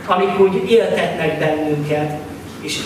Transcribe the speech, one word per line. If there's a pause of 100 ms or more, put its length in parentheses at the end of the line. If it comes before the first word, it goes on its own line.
amik
úgy
éltetnek
bennünket, (440)
és